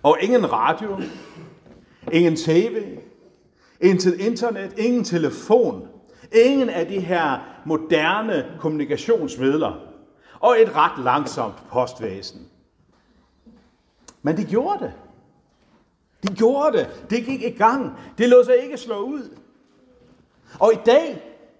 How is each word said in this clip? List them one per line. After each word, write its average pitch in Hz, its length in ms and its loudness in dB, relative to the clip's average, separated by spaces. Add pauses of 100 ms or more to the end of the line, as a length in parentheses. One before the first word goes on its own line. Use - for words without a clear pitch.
Og 151 180 4
ingen 202 320 2
radio, 160 460 -2 (1120)
ingen 165 240 4
T - 120 -6
V, 196 500 0 (840)
intet 180 380 2
internet, 208 580 -4
ingen 233 260 0
telefon, 165 840 0 (440)
ingen 247 380 4
af 165 180 -4
de 190 120 -6
her 165 680 -4
moderne 160 800 -2 (140)
kommunikationsmidler, 147 1120 -2 (680)
og 226 220 4
et 202 140 4
ret 156 280 2
langsomt 123 500 -2 (180)
postvæsen. 110 720 -6 (1800)
Men 156 160 -2
de 175 80 -4
gjorde 294 340 -2
det. - 140 -10 (1300)
De 196 120 -6
gjorde 262 420 2
det. - 320 -6
Det 233 160 -2
gik 262 160 -8
i 226 160 -6
gang. 226 360 2 (240)
Det 240 120 2
lod 247 140 8
sig 254 200 4
ikke 285 140 -10
slå 208 220 -8
ud. 254 380 -10 (1200)
Og 220 140 6
i - 120 0
dag 254 500 2 (240)